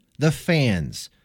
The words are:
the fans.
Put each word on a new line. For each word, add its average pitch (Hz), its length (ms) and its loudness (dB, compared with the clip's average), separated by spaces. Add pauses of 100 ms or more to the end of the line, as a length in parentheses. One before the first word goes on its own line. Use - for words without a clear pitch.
(200)
the 156 120 4
fans. 117 800 0 (160)